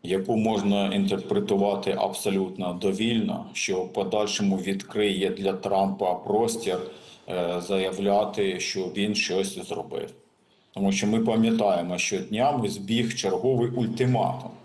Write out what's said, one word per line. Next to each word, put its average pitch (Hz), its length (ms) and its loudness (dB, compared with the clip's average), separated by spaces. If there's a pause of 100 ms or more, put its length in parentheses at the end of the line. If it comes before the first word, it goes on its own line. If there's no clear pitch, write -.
яку 98 340 0
можна 101 580 2
інтерпретувати 101 1040 0
абсолютно 95 720 -2
довільно, 101 800 0
що 92 280 -2
в 92 120 -8
подальшому 101 640 0
відкриє 98 720 0
для 95 240 -2
Трампа 95 640 0
простір, 101 640 0 (520)
е, 87 320 -2
заявляти, 98 960 0
що - 220 -4 (160)
він 104 180 0
щось 95 520 -2
зробив. - 460 -8 (600)
Тому 139 180 2
що - 160 2
ми 107 120 4
пам'ятаємо, 107 760 2
що - 220 -2
днями 110 500 0
збіг 113 460 -2
черговий 117 540 2
ультиматум 120 800 0 (140)